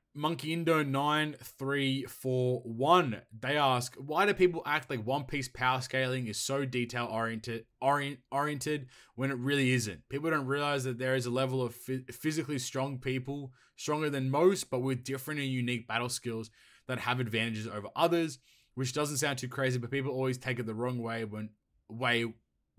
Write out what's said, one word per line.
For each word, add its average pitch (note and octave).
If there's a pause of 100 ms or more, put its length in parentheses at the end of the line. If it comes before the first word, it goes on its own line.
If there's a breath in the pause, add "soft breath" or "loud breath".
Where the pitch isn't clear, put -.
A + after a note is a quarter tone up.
(140)
Monkey D#3
Indo E3
nine D3
three C#3
four B2+
one, B2+ (160)
they C3
ask, C3+
"Why D3+
do G3+
people F3
act D3
like A2+
One C3+
Piece C3
power B2+
scaling C3
is G#2
so C#3
detail B2
oriented, A2+ (160)
orient-, C#3 (120)
oriented C#3+ (280 loud breath)
when C3+
it C3
really C3+
isn't? G#2
People D3
don't D3+
realize C#3+
that B2+
there C3
is C3
a B2
level C3
of A#2+
phy-, C3
physically D3+
strong C3+
people, C3 (240 soft breath)
stronger D3+
than C3+
most, F3+
but -
with C3
different C3+
and C3+
unique B2
battle A#2
skills A2+ (380 soft breath)
that B2
have B2+
advantages A2
over G#2
others, E3 (360 soft breath)
which B2+
doesn't D3
sound C#3
too B2+
crazy, C3
but A#2+
people C3+
always C3
take B2+
it A#2
the A2
wrong B2
way A2+
when, G#2+ (400)
way A#2+ (540)